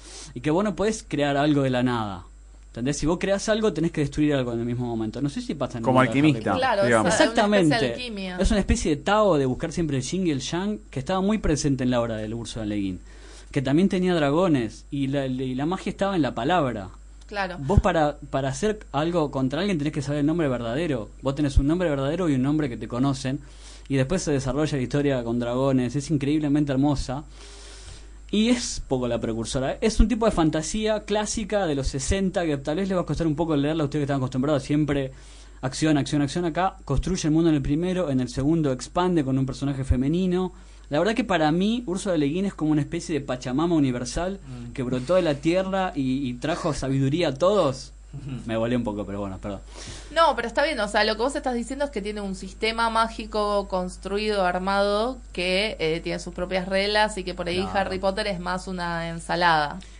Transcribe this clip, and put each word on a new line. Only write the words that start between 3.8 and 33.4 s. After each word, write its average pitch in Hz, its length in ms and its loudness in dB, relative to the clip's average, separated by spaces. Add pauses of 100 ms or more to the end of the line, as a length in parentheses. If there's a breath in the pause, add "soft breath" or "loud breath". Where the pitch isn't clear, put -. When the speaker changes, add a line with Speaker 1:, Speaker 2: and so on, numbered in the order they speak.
Speaker 1:
que 156 100 -2
destruir 147 320 2
algo 127 200 0
en 117 60 -2
el 117 60 -2
mismo 120 220 -2
momento. 113 340 -2
No 143 80 0
sé 247 120 -6
si - 140 -4
pasa 135 220 -4
en - 20 -
el 113 60 -6
Speaker 2:
Como 127 140 6
Speaker 1:
mundo 127 120 4
de 131 80 2
Harry 151 80 6
Speaker 2:
alquimista, 110 260 2
Speaker 1:
Potter. - 140 2
Speaker 3:
Claro, - 180 2
Speaker 2:
digamos. 113 280 6
Speaker 3:
es - 60 4
una 311 60 8
especie - 240 4
de 208 120 6
Speaker 1:
Exactamente. 165 320 4
Speaker 3:
alquimia. 196 440 -6
Speaker 1:
Es 190 140 4
una 208 80 4
especie 202 360 2
de 139 80 -6
Tao 202 340 4
de 135 80 4
buscar 131 260 -2
siempre 151 260 -2
el 123 60 -2
yin 185 240 -2
y 156 40 2
el 135 100 0
yang, 196 380 -4 (100)
que - 100 -8
estaba 190 220 0
muy 208 160 2
presente 139 460 2
en 127 80 2
la 123 100 2
obra 113 160 -2
del 110 160 -6
Úrsula 117 320 -6
Le 104 120 -2
Guin, 95 220 -2 (520 loud breath)
que 147 100 0
también 151 280 4
tenía 185 260 2
dragones, 147 760 2
y 139 160 -2
la, 135 200 -2
y 127 280 -4
la 139 120 -2
magia 190 240 -4
estaba 196 240 -2
en 165 80 2
la 123 120 -2
palabra. 120 540 0 (360)
Speaker 3:
Claro. 190 340 -6
Speaker 1:
Vos 156 220 4
para, 160 360 2 (120)
para 135 200 -2
hacer 214 440 -2
algo 156 380 0
contra 131 300 0
alguien 196 160 0
tenés 143 140 0
que 151 100 -4
saber 143 200 -2
el 143 40 2
nombre 160 220 2
verdadero. 120 640 -2 (140)
Vos 135 120 0
tenés 143 220 2
un 139 100 4
nombre 170 220 2
verdadero 147 400 0
y 139 60 4
un 127 80 2
nombre 147 260 0
que 117 80 -8
te 110 100 -8
conocen, 135 520 -2 (500 loud breath)
y 135 60 0
después 139 260 0
se 165 100 -2
desarrolla 139 460 0
la 127 60 0
historia 139 400 0
con 117 160 -2
dragones. 123 560 2
Es 143 160 -4
increíblemente 147 640 2
hermosa. 139 500 0 (1040 loud breath)
Y 214 200 4
es - 360 0
poco 123 220 -2
la 117 140 0
precursora. 117 580 -2
Es 214 220 2
un 220 80 6
tipo 233 160 2
de 214 80 4
fantasía 190 720 0
clásica 208 600 -2
de 151 100 0
los 135 120 0
sesenta 185 580 0
que 147 120 0
tal 151 200 -4
vez 190 120 -2
le 190 60 0
va 170 60 2
a - 40 -2
costar 151 200 -2
un 156 120 0
poco 160 180 0